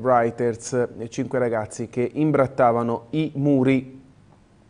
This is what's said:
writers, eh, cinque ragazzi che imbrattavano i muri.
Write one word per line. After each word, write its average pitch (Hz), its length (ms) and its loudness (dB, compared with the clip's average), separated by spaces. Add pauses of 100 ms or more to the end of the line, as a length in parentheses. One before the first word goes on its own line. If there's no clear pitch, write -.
writers, 117 720 0
eh, 117 360 -4
cinque 127 300 -4
ragazzi 113 480 -4
che 120 260 -2
imbrattavano 123 960 2
i 151 240 -2
muri. 135 680 2 (680)